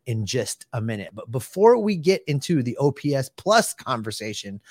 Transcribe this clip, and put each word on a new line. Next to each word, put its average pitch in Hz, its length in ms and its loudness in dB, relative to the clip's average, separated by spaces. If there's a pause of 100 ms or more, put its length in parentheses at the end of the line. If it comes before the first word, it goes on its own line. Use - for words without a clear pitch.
in 110 200 -2
just - 460 -4
a 127 80 -4
minute. 107 340 -6
But 107 180 -16
before 196 460 4
we 208 200 0
get 170 300 2
into 143 360 0
the 117 140 -4
O 139 140 4
P 143 240 -2
S 135 140 -4
Plus - 440 2
conversation, 107 960 -6